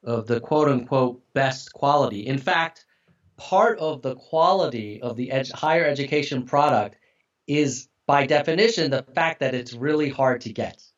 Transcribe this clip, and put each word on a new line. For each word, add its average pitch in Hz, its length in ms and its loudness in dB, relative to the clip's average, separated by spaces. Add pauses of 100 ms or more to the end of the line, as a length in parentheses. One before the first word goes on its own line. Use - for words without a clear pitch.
of 117 240 -4
the 120 120 0
quote 151 300 2
unquote 123 520 0 (120)
best 135 400 -2
quality. 131 520 0
In 135 120 -2
fact, 165 480 -2 (500)
part 208 440 2
of 156 220 -4
the 131 140 -6
quality 147 840 0
of 120 160 -6
the 127 140 -6
ed-, 135 180 -2
higher 165 360 0
education 139 600 -2
product 131 500 2 (520)
is 143 420 -2 (180)
by 143 180 4
definition 160 640 2
the 131 120 -2 (100)
fact 160 280 -2
that 135 120 0
it's 120 200 -6
really 147 360 0
hard 131 320 0
to 110 120 -10
get. 110 280 -8 (160)